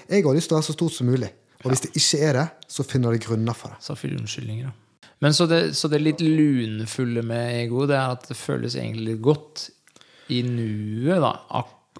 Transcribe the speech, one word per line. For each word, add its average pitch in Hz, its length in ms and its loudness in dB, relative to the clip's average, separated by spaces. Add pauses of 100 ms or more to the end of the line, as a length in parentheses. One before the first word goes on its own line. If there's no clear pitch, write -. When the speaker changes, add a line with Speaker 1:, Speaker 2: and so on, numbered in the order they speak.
Speaker 1:
jeg 196 160 4
har 135 100 4
lyst 165 140 0
til 160 80 4
å - 20 4
være 151 80 -2
så 151 80 -4
stort 165 180 0
som 123 140 0
mulig. 123 240 0 (320)
Og 127 80 0
hvis 131 120 2
Speaker 2:
Ja. - 40 -6
Speaker 1:
det - 80 -8
ikke 151 320 2
er 143 60 4
det, 143 160 0 (180)
så - 160 -6
finner 123 280 0
de 117 80 2
grunner 113 360 -2
for - 140 -14
det. - 120 -20
Speaker 2:
Så - 140 -10
fyller - 240 -8
unnskyldninger, 113 460 -8
ja. 131 60 -8 (500)
Men 147 100 6
så 170 160 4
det, 165 280 2
så 160 140 -2
det 147 120 2
litt 156 180 2
lunfulle 123 1040 2
med 120 400 -2
ego, 123 240 0
det 143 80 4
er 131 160 2
at - 160 -8
det 120 100 -10
føles 123 380 -4
egentlig 113 400 -4
litt 110 60 -6
godt - 480 0 (600)
i 123 140 0
nuet, 117 800 0
da, 123 180 2 (100)
ak-, - 240 -4 (260)